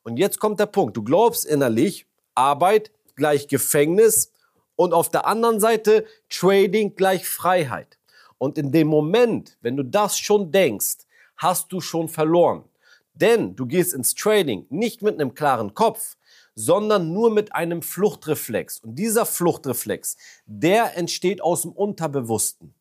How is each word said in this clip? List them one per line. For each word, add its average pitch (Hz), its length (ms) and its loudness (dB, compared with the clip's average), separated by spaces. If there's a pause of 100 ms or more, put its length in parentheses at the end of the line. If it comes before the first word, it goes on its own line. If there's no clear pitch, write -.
Und 117 160 -10
jetzt - 220 -2
kommt 214 200 -2
der 208 60 2
Punkt, 170 320 -2
du 110 60 -6
glaubst 190 420 2
innerlich, 139 600 0 (260)
Arbeit 156 580 2 (240)
gleich 143 320 0
Gefängnis 170 840 2 (440)
und 175 180 2
auf 165 160 2
der - 180 -2
anderen 226 320 2
Seite 214 460 4 (240)
Trading 196 680 2
gleich 190 320 0
Freiheit. 160 720 -2 (400)
Und 143 180 -4
in 139 160 -4
dem 156 140 4
Moment, 156 760 0
wenn 123 160 -4
du 143 60 -4
das 196 340 -2
schon 202 340 0
denkst, 143 540 0 (320)
hast 175 340 -2
du 190 80 -6
schon 165 300 -6
verloren. 160 560 2 (480)
Denn 170 420 2
du 131 120 -6
gehst 170 260 0
ins 127 220 -4
Trading 180 540 0
nicht 208 320 -6
mit 208 120 0
einem 135 200 -4
klaren 123 420 -2
Kopf, - 420 -2 (360)
sondern 180 600 0
nur 226 160 2
mit 214 260 -2
einem 170 260 -4
Fluchtreflex. - 1000 -4
Und 113 160 -16
dieser 214 300 0
Fluchtreflex, - 920 -4 (280)
der 175 520 0
entsteht 180 440 -4
aus 170 200 -2
dem 170 100 -10
Unterbewussten. 143 1080 -6